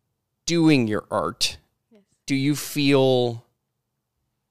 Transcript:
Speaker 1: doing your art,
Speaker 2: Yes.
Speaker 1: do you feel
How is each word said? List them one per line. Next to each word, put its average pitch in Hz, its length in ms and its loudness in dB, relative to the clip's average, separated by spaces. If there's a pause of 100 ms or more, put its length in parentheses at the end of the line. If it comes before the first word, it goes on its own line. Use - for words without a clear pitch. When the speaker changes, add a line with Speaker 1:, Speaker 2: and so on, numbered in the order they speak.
(460)
Speaker 1:
doing 156 420 2
your 104 220 -6
art, - 480 -4 (340)
Speaker 2:
Yes. - 100 -20 (240)
Speaker 1:
do 143 80 -4
you 139 220 -2
feel 131 880 0 (1080)